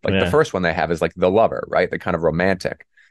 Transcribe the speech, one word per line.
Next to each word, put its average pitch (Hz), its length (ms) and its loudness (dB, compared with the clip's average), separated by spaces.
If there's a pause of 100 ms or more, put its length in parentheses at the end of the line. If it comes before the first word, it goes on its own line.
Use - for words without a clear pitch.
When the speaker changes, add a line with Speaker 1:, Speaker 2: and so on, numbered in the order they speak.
Speaker 1:
like, 95 120 0
the 95 100 2
Speaker 2:
Yeah. 87 60 -2
Speaker 1:
first 147 240 2
one 92 80 -2
they 82 100 2
have 80 180 -2
is, 82 120 -4
like, 85 120 0
the 90 160 2
lover, 104 380 2
right? 87 220 0
The - 80 -6
kind 87 180 -2
of 80 60 -6
romantic. 90 640 -2 (240)